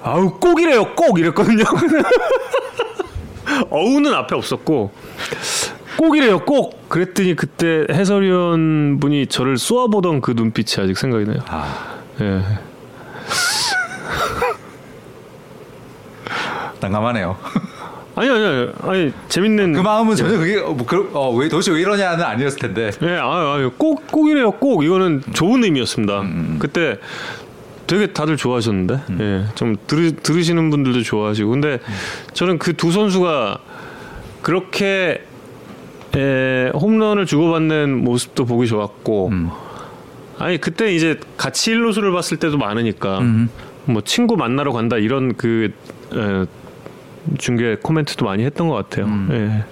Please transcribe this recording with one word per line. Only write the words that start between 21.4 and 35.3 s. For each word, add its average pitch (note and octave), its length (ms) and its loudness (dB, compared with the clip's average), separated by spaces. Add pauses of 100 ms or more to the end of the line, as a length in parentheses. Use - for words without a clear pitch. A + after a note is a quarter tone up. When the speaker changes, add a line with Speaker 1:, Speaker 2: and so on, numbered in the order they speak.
Speaker 2:
도대체 F3 240 0
왜 D#3 100 2
이러냐는 F#3 420 0
아니었을 C#3 360 -2
텐데. A2 320 -2 (100)
Speaker 1:
예, D#3 60 0 (100)
아유, D3+ 320 0
아유, C#3 280 0
꼭, D#4 340 0
꼭이래요, D4+ 400 4
꼭! A#3 320 2
이거는 E3+ 400 2 (100)
좋은 A#3 300 4
의미였습니다. A2+ 580 2
Speaker 2:
음, G2 40 -4
음. E2+ 340 -2
Speaker 1:
그때 C#3+ 380 0 (880)
되게 F#3+ 200 2
다들 D#3 280 0
좋아하셨는데, A#2 640 0 (120)
Speaker 2:
음. F2 100 -2
Speaker 1:
예, G#2 340 0
좀 A2+ 220 0 (100)
들으-, D#3+ 280 2
들으시는 E3 540 2
분들도 C3 340 2
좋아하시고. G#2+ 460 0
근데 C#3+ 320 0
Speaker 2:
음. G#2+ 120 -10 (400)
Speaker 1:
저는 F3 260 0
그 E3+ 160 0
두 E3 160 0
선수가 F3+ 680 2 (840)
그렇게, F#3 840 0 (920)